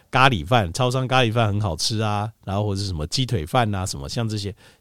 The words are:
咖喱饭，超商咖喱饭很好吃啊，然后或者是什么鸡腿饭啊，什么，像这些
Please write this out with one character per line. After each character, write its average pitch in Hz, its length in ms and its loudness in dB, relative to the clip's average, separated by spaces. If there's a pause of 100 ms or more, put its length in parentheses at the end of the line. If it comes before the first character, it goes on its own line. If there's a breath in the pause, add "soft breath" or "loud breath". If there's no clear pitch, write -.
(100)
咖 131 200 6
喱 95 160 0
饭， 95 260 2
超 127 180 0
商 131 160 -2
咖 131 140 2
喱 117 100 2
饭 113 180 2
很 101 120 0
好 92 160 -2
吃 107 220 -2
啊， 107 340 -2 (140)
然 98 100 -2
后 104 80 0
或 104 100 -2
者 98 60 -4
是 101 60 -4
什 92 100 -4
么 76 120 -4
鸡 131 180 -2
腿 104 180 -2
饭 113 300 0
啊， 92 100 -2
什 85 160 -6
么， 69 80 -8
像 120 180 -2
这 107 120 -4
些 98 160 -6 (260 soft breath)